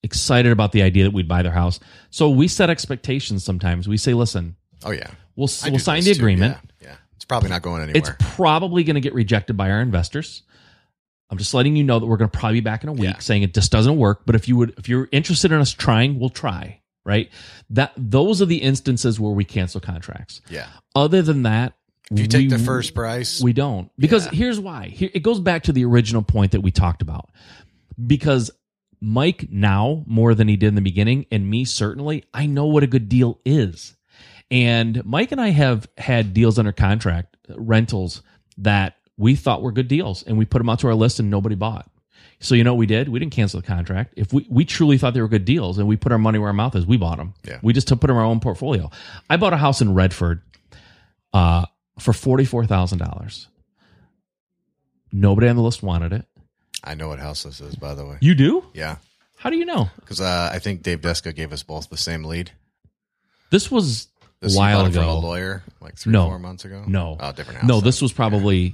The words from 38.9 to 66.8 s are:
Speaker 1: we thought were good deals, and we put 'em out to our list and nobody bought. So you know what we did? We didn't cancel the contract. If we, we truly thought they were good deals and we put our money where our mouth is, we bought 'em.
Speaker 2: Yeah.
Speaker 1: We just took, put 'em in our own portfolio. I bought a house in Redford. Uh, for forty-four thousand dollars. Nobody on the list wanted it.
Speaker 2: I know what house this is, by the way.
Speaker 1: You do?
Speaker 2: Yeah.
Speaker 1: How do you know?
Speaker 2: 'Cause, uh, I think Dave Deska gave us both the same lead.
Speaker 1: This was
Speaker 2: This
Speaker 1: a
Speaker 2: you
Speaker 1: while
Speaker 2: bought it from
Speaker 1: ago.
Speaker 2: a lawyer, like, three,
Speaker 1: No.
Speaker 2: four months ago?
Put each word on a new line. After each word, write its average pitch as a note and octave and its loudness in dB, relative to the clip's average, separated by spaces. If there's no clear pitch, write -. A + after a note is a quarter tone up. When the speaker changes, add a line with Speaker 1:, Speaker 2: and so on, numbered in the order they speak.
Speaker 1:
we A2+ 4
thought A#2+ -2
were A#2+ -6
good B2 -2
deals, C#3 -4
and A2 -2
we A2 4
put A#2+ 0
'em A#2 0
out A2+ 0
to C#3 -2
our A2+ 2
list A2 2
and G#2+ 0
nobody G#2 -2
bought. G#2+ -8
So - 0
you A#2 6
know B2 4
what A#2+ 2
we A2+ 2
did? A2 0
We A#2+ -4
didn't D3+ -6
cancel G2 -2
the - -12
contract. F#2 -4
If - -4
we, C#3+ 0
we C3 2
truly D3 2
thought B2 0
they B2 -2
were A2 0
good G#2 2
deals G2+ 0
and G#2 0
we G#2+ 2
put A#2+ -2
our A2+ 2
money A2 2
where G#2 -2
our G2+ -2
mouth A2+ -2
is, F2 0
we A#2+ 4
bought E2+ -2
'em. F#2 -12
Speaker 2:
Yeah. - -16
Speaker 1:
We A2+ 2
just C3 0
took, B2 2
put C3+ 2
'em B2 4
in A2+ 2
our A2 2
own A2+ 0
portfolio. A#2 -4
I D#3+ 2
bought F3+ 2
a E3 0
house C#3 2
in G2+ 2
Redford. F2+ 2
Uh, E2+ 4
for - 0
forty-four B2+ 0
thousand F#2 0
dollars. - -10
Nobody G2+ 4
on A#2+ 2
the A#2+ 2
list A#2 -2
wanted E2+ -2
it. A2 -6
Speaker 2:
I D2+ -12
know D#2 -12
what D2+ -12
house D2 -12
this C#2+ -18
is, C#2+ -16
by C#2+ -12
the C#2+ -14
way. C#2+ -16
Speaker 1:
You E3 0
do? F#3+ 2
Speaker 2:
Yeah. D#2 -10
Speaker 1:
How B3 -8
do E4 -4
you E4+ -4
know? A3+ -2
Speaker 2:
'Cause, - -12
uh, F2+ -2
I F#2 -8
think F#2 -8
Dave E2+ -4
Deska E2 -6
gave D2+ -12
us D2+ -14
both D#2 -14
the D#2 -16
same D#2+ -8
lead. E2+ -10
Speaker 1:
This G#3 0
was E3+ -2
Speaker 2:
This F#2+ -2
Speaker 1:
a - 2
Speaker 2:
you G2 4
Speaker 1:
while G2+ 4
Speaker 2:
bought F#2 2
it F2 -2
from E2+ 2
Speaker 1:
ago. E2 0
Speaker 2:
a D#2+ -2
lawyer, F2+ -6
like, D#2+ -20
three, A2 -2
Speaker 1:
No. F#2+ 4
Speaker 2:
four F#2 -6
months F2+ -16
ago? G2 -18